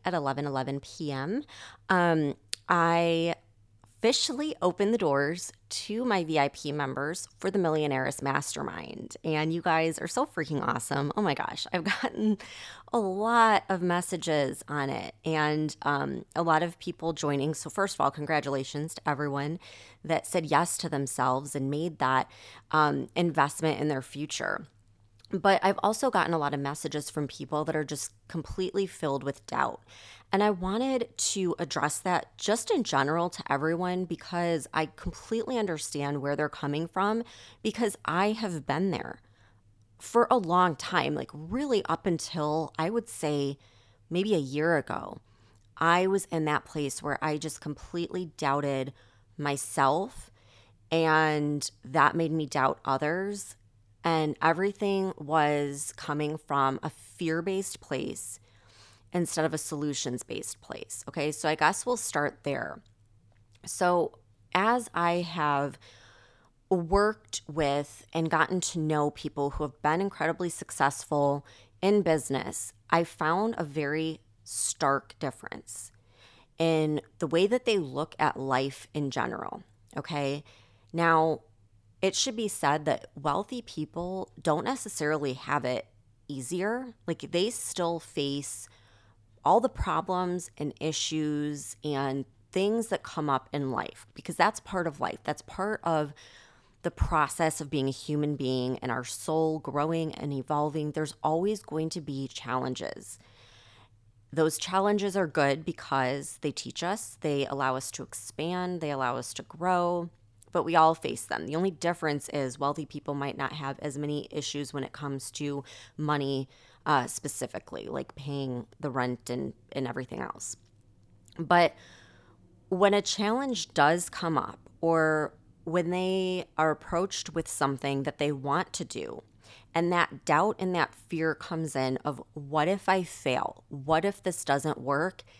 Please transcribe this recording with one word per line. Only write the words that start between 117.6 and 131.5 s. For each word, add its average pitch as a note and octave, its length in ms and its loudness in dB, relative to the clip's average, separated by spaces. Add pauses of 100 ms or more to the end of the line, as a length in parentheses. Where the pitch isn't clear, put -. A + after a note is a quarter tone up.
like - 280 -8
paying C3+ 520 -6 (100)
the D3 120 -4
rent B2 400 -2
and, B2+ 240 -4 (180)
and C3+ 160 -4
everything B2+ 320 -6
else. - 380 -8 (800)
But F3 340 6 (920)
when G3 260 6
a G#3 80 4
challenge A3 720 -2
does D#3+ 360 4
come E3 280 -2
up, - 220 -4 (220)
or D#3 520 2 (300)
when E3+ 260 0
they F#3 540 0 (140)
are D#3 140 4
approached - 580 -4
with D#3+ 180 -4
something C#3 560 -2
that C#3+ 140 -4
they D3 160 0
want C#3 400 -2
to - 100 -6
do, C2 400 -8 (500)
and E3+ 200 2
that E3+ 320 0
doubt F3 340 4
and F#3 160 -2
that D#3+ 180 0
fear D#3+ 400 -2
comes D#3+ 440 -4